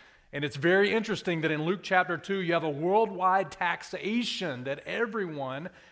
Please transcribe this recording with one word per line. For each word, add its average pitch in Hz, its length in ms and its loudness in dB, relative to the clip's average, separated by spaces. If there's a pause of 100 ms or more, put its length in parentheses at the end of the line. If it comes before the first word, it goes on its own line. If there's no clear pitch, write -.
(320)
And 143 120 -4
it's 143 120 -4
very 185 360 4
interesting 202 480 0
that 156 100 2
in 151 140 0
Luke 175 180 0
chapter 180 360 2
two, 196 220 -4
you 170 120 0
have 160 120 2
a 156 60 0
worldwide 185 800 2
taxation 170 1160 -4
that 135 220 -4
everyone 175 840 -4 (220)